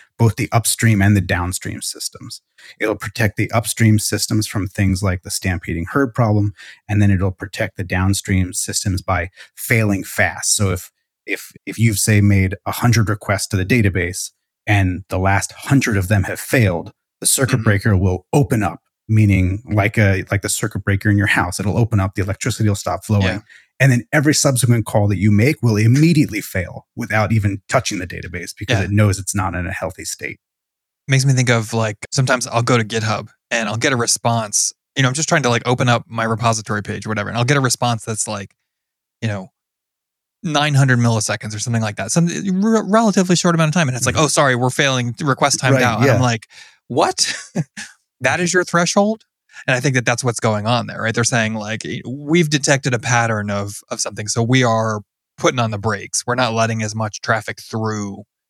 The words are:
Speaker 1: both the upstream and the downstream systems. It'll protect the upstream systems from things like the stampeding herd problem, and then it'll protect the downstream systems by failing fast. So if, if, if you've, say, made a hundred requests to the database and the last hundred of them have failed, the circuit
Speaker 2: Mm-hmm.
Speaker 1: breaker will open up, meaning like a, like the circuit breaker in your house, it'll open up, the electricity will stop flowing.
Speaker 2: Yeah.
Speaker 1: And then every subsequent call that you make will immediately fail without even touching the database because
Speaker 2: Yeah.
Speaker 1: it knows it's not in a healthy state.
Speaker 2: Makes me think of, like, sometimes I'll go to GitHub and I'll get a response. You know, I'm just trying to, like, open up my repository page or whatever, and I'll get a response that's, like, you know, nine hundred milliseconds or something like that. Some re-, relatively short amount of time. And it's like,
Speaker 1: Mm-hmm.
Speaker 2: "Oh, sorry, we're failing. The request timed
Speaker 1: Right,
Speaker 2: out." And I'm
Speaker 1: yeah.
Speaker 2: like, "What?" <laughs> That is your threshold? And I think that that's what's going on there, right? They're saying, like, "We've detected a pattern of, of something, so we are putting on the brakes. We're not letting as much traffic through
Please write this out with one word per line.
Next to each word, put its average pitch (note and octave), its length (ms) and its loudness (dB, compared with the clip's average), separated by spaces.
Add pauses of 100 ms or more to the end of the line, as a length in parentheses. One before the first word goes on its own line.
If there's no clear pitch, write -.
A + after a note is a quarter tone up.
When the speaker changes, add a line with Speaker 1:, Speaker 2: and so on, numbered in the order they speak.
(180)
Speaker 1:
both A2+ 180 4
the - 160 -6
upstream A2+ 480 2
and G2+ 160 6
the G2 60 4
downstream F2+ 580 -6
systems. - 600 -12 (360)
It'll G#2+ 180 -2
protect G#2+ 400 -4
the G#2+ 160 -4
upstream A2 460 2
systems G#2+ 480 -2
from F#2+ 200 -4
things F#2+ 360 0
like F2+ 200 -2
the F#2 80 -14
stampeding F2 560 -4
herd C#3 280 -2
problem, G#2 380 2 (360)
and G#2 120 0
then G2+ 100 4
it'll F#2 220 0
protect - 440 -8
the A2 80 -6
downstream F#2 680 0
systems - 480 -4
by F2 300 -4 (260)
failing G#2 480 0
fast. - 500 -2
So G2 180 0
if, - 200 -8 (320)
if, - 280 -10 (120)
if F#2 140 -10
you've, A2 200 2
say, G#2 220 4
made G2 360 4 (100)
a F#2+ 60 -6
hundred G#2+ 360 2
requests G2+ 400 -4
to - 80 -4
the F#2 80 0
database G2 680 0 (320)
and F#2+ 440 0
the F#2 100 -4
last F#2+ 340 0
hundred B2 440 2
of F#2 120 0
them G2+ 160 2
have F#2 140 -6
failed, F#2+ 540 0 (280)
the C3+ 60 -4
circuit C3+ 300 0
Speaker 2:
Mm-hmm. A2 80 -2
Speaker 1:
breaker G#2 320 2
will F2+ 360 0
open C3+ 300 2
up, E2+ 180 -4 (280)
meaning G2 580 4
like G#2 320 0
a, F#2+ 320 4
like G2+ 120 0
the G#2 60 -4
circuit - 360 -4
breaker G2 260 0
in G2+ 80 4
your G2 80 2
house, - 320 0
it'll F#2 200 -2
open A2 200 2
up, F#2+ 160 0
the G2+ 80 -4
electricity G2+ 460 -2
will G2+ 80 2
stop - 280 -6
flowing. G2+ 200 2
Speaker 2:
Yeah. G#2+ 160 -2 (400)
Speaker 1:
And C3+ 100 6
then A#2+ 220 2
every D3 220 2
subsequent B2 520 2
call G2+ 220 2
that G2+ 100 2
you G#2 140 4
make A#2 280 4
will A2+ 160 2
immediately B2 640 4
fail - 540 -8
without A2 380 -2
even G2+ 360 0
touching A2+ 300 -2
the F2+ 80 -8
database E2+ 500 -12
because A2 220 -2
Speaker 2:
Yeah. F#2+ 60 0
Speaker 1:
it F#2+ 80 -4
knows G#2 260 4
it's - 160 -8
not F2+ 220 -4
in F2 100 -6
a E2 60 -8
healthy - 320 -10
state. - 340 -12 (680)
Speaker 2:
Makes C3+ 180 2
me C#3 60 4
think B2 180 2
of, A2+ 240 0
like, A2 220 -2 (160)
sometimes B2+ 340 0
I'll A#2 160 -2
go A#2+ 160 2
to A2 60 0
GitHub G#2+ 460 -4 (200)
and A2+ 180 -2
I'll G#2+ 80 -4
get C3+ 160 0
a B2+ 40 0
response. A#2 760 -2 (240)
You C#3 60 0
know, C3 60 2
I'm B2 60 -2
just - 140 -4
trying D#3+ 140 2
to, B2 60 2
like, A#2 180 2
open B2 220 0
up A#2 180 2
my A2+ 160 -6
repository A2 600 -2
page G2 220 -8
or - 20 -8
whatever, G#2 200 -4
and G2 80 -6
I'll A#2+ 80 0
get C#3+ 120 2
a C#3 40 2
response A#2+ 440 -2
that's, A2+ 240 -6
like, - 260 -10 (640)
you A#2 60 -4
know, G2+ 220 -6 (960)
nine D3 300 2
hundred C3 260 4
milliseconds A2 540 0
or A2 40 -10
something A2+ 240 -2
like G#2+ 140 -4
that. G2 160 -6
Some E3+ 140 4
re-, G3 580 0
relatively G3 500 2
short E3+ 220 2
amount D#3+ 140 2
of D3 40 -2
time. E3 140 2
And B2+ 80 -4
it's B2 100 -2
like, B2 80 -2
Speaker 1:
Mm-hmm. D#3+ 100 4
Speaker 2:
"Oh, C#3+ 40 2
sorry, C#3 260 2
we're B2 160 2
failing. B2+ 480 0
The E3+ 60 -6
request C#3 340 2
timed C3 160 2
Speaker 1:
Right, C3 100 4
Speaker 2:
out." A#2 180 2
And C#3 80 4
I'm A#2+ 60 4
Speaker 1:
yeah. B2+ 60 2
Speaker 2:
like, A#2+ 240 0 (420)
"What?" E3+ 460 0 (200)
<laughs> E3 100 -2 (560)
That C3 180 0
is F3 160 -2
your F#3 80 4
threshold? G3+ 640 0 (420)
And B2+ 80 2
I B2 60 0
think C3 160 0
that A#2+ 80 0
that's B2 180 0
what's A#2+ 160 -2
going G#2+ 280 0
on A#2 200 0
there, G2+ 160 -10
right? A2+ 100 -2
They're A2+ 120 0
saying, A2 300 0
like, A2 280 -8 (260)
"We've D3 400 2
detected C#3+ 460 2
a A2+ 60 -2
pattern A2+ 500 0
of, G2+ 300 -4 (100)
of A#2 100 -8
something, G#2+ 280 -6
so A#2 160 -2
we B2+ 180 4
are A2 380 2 (380)
putting D#3 200 0
on A2+ 140 0
the G#2 60 -4
brakes. G2+ 460 -4
We're B2 120 -2
not A#2+ 180 0
letting A2+ 300 0
as G#2 100 -6
much A2 260 -6
traffic - 400 -4
through A2 640 -6 (280)